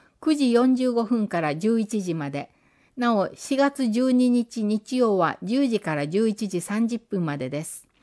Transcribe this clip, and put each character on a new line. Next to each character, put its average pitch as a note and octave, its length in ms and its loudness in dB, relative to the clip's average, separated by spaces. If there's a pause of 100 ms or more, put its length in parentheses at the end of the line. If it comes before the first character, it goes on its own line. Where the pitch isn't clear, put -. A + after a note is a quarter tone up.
(200)
九 D#4 140 2
時 C4+ 180 2
四 B3+ 240 4
十 B3+ 160 0
五 A#3 120 0
分 A3 220 0
か F3 140 -2
ら D3+ 160 -2
十 A3 240 0
一 G#3 220 -4
時 F3+ 100 -4
ま D#3 160 -4
で。 C#3 220 -8 (480)
な A#3+ 180 2
お、 F#3+ 180 0
四 - 220 -4
月 C#4 320 2
十 B3 240 2
二 B3 180 4
日 A#3+ 320 0
日 G#3+ 360 -2
曜 A3 180 4
は E3 260 0
十 B3+ 260 0
時 A3+ 120 0
か D#3 140 -4
ら D3 120 -2
十 G3+ 220 0
一 G#3+ 200 -4
時 F3+ 120 -4
三 G#3+ 260 -2
十 A3+ 120 -4
分 F#3+ 260 -4
ま D3 140 -4
で C3 100 -6
で D3+ 160 -6
す。 - 220 -16 (160)